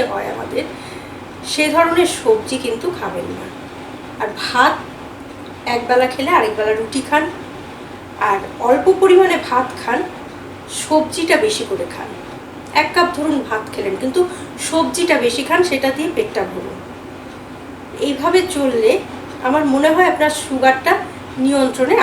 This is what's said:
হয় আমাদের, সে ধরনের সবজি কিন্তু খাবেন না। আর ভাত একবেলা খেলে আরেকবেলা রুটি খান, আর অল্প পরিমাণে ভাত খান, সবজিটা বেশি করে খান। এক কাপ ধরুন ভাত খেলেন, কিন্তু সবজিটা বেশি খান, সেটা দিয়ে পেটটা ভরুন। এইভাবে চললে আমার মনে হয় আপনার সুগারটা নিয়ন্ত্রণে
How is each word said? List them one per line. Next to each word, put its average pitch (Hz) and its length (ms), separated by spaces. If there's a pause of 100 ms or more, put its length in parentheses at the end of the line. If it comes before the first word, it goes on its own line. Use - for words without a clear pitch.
হয় 196 240
আমাদের, - 300 (880)
সে 302 120 (120)
ধরনের 339 340 (100)
সবজি 226 460
কিন্তু 233 220 (120)
খাবেন 180 280 (100)
না। - 80 (760)
আর 214 80 (140)
ভাত 269 300 (1040)
একবেলা 247 380
খেলে 269 240
আরেকবেলা 214 380
রুটি 226 320
খান, 302 160 (1040)
আর 196 100 (300)
অল্প 330 160 (160)
পরিমাণে 370 360 (100)
ভাত 254 200 (140)
খান, 277 180 (840)
সবজিটা 311 520 (100)
বেশি - 240
করে - 240
খান। - 160 (720)
এক 302 140
কাপ 349 120 (100)
ধরুন 294 200 (100)
ভাত 220 160 (100)
খেলেন, 196 280
কিন্তু 262 180 (500)
সবজিটা 320 460 (100)
বেশি 247 240
খান, 359 100 (100)
সেটা 269 280
দিয়ে 330 180
পেটটা 214 360
ভরুন। 139 260 (1300)
এইভাবে 294 340 (160)
চললে 240 360 (560)
আমার 294 160 (100)
মনে 294 220
হয় 359 180
আপনার 302 200 (100)
সুগারটা 262 500 (500)
নিয়ন্ত্রণে 269 600